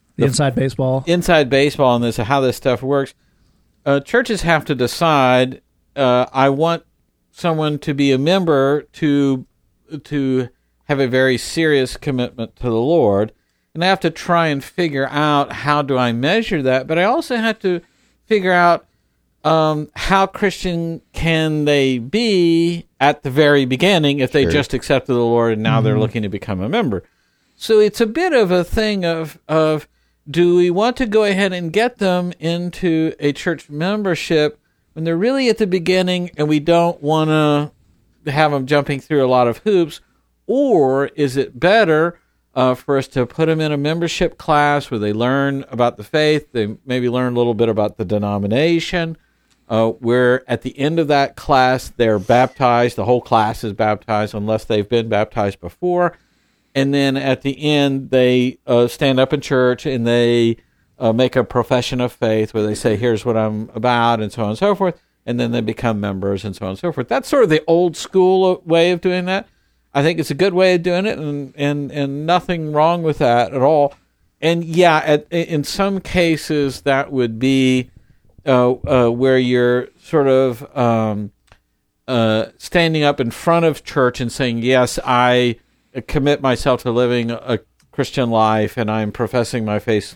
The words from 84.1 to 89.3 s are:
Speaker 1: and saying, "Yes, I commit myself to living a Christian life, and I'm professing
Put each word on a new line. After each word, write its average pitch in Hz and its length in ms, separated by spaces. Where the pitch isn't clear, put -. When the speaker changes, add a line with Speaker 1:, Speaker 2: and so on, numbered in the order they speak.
Speaker 1:
and 120 120
saying, 117 280
"Yes, 123 460
I 123 520
commit 143 340
myself 131 420
to 123 80
living 120 400
a 117 280
Christian 127 380
life, 110 480
and 110 120
I'm 107 220
professing 117 540